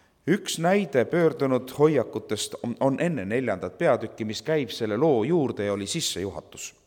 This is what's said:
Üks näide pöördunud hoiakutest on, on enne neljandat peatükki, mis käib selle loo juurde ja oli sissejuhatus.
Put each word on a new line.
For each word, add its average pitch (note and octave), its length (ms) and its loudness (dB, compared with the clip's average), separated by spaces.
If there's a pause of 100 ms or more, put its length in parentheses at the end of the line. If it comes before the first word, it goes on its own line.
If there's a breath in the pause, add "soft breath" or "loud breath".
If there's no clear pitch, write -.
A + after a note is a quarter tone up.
(280 soft breath)
Üks - 320 0
näide E3+ 460 2
pöördunud C#3 760 2
hoiakutest A#2+ 840 2
on, A#2+ 160 -4
on C3+ 200 2
enne D3 260 -2
neljandat G2+ 520 -4
peatükki, A2+ 480 0
mis G#2+ 160 -6
käib D3+ 280 -2
selle G#2+ 280 -4
loo C3 260 4
juurde B2 420 0
ja G2+ 80 0
oli G2+ 140 -4
sissejuhatus. - 880 -8 (120)